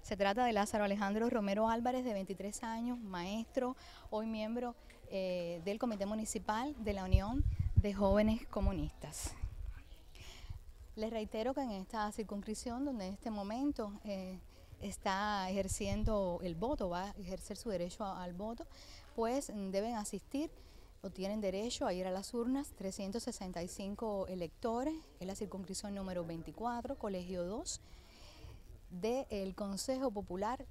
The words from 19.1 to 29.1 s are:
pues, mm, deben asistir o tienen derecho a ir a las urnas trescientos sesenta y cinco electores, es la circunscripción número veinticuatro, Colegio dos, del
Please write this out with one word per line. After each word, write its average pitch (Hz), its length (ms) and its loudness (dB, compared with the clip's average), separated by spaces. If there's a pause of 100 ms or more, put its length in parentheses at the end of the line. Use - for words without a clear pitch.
pues, 240 340 2
mm, 196 200 -2
deben 208 240 2
asistir 226 560 -2 (520)
o 196 80 -6
tienen 196 300 -2
derecho 208 460 0
a 202 60 4
ir 180 140 0
a 185 40 0
las 190 220 -2
urnas 262 400 2
trescientos 196 520 -4
sesenta 185 380 -4
y 180 60 -4
cinco 202 580 -2
electores, 226 680 -2 (260)
es 180 60 -6
la 190 80 -4
circunscripción 196 600 -6
número 185 300 -2
veinticuatro, 226 720 -4
Colegio 180 480 -2
dos, 233 360 -4 (1080)
del 196 640 -2